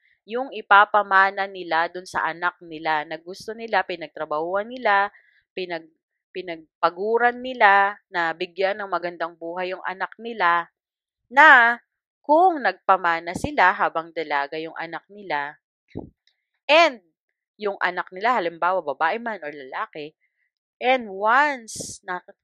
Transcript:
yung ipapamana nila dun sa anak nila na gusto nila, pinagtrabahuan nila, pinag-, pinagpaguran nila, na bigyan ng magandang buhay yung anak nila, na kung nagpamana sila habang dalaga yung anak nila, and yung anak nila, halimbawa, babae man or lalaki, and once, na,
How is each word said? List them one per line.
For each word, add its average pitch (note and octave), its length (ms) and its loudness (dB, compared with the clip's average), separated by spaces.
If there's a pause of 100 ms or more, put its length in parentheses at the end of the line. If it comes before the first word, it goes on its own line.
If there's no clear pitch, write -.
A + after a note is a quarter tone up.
(280)
yung A#3+ 240 -8
ipapamana G3+ 960 4
nila F3 400 -2
dun F3+ 160 -12
sa F3+ 240 -4
anak F3 320 -4
nila D#3+ 480 -4
na D#3+ 80 -10
gusto F3+ 400 -14
nila, A3 320 -2
pinagtrabahuan E3 800 -6
nila, G#3 400 2 (480)
pinag-, E3+ 400 -10 (400)
pinagpaguran F#3 1040 -2
nila, G#3 560 4 (160)
na E3 240 -2
bigyan F#3 480 -4
ng G3 60 -12
magandang E3+ 480 -6
buhay F3+ 340 -6
yung F3+ 140 -10
anak F#3 340 -8
nila, F3+ 480 0 (640)
na B3 480 6 (460)
kung E4 320 4
nagpamana F3+ 800 0
sila B3 320 2
habang E3+ 400 -2
dalaga D3+ 480 -4
yung D#3+ 160 -10
anak E3 320 -12
nila, D#3 560 -8 (1040)
and D4+ 320 4 (560)
yung G3+ 240 -6
anak F3+ 320 -4
nila, G#3 240 -2
halimbawa, E3+ 480 -2
babae D#3 400 -4
man A3+ 240 -8
or D3 80 -12
lalaki, D3+ 640 -12 (640)
and B3+ 240 0
once, A3+ 960 -2
na, F3+ 160 -8 (260)